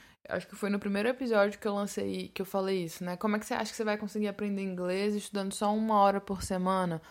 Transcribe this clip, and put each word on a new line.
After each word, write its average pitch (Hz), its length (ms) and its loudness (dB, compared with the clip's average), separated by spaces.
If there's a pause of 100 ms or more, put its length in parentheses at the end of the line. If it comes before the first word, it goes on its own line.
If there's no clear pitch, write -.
(280)
Acho - 180 -4
que - 80 -18
foi 202 160 -4
no 202 80 0
primeiro 202 300 0
episódio 226 500 2
que - 80 -6
eu 202 80 0
lancei, 196 540 -4
que - 120 -10
eu 190 60 -4
falei 190 380 0
isso, 160 180 -8
né? 180 140 -4
Como 208 180 0
é 214 60 0
que - 60 -12
você 247 80 -4
acha 220 160 -2
que - 60 -12
você 226 60 -4
vai 214 160 0
conseguir 214 300 -2
aprender 202 340 -4
inglês 185 520 0
estudando 196 380 -4
só 208 220 2
uma 214 260 4
hora 196 200 8
por 190 240 -6
semana? 185 680 2